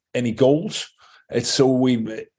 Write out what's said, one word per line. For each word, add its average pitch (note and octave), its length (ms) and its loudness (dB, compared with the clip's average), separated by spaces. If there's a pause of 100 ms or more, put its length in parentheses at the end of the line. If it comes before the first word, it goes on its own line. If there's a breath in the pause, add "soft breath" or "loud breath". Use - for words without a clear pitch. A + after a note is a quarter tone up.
(140)
any B2 180 -2
goals. C#3+ 560 0 (440 soft breath)
It's A#2+ 180 -4
so C3 180 2
we, B2 580 0 (140)